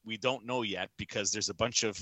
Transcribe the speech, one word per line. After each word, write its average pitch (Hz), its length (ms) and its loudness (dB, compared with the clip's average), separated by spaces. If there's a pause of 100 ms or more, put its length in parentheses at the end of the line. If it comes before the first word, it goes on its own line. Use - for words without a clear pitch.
we 113 100 -4
don't 123 300 0
know 123 160 0
yet 95 340 -2
because 104 360 -2
there's 104 180 -2
a 98 60 -6
bunch 117 280 2
of, 107 180 0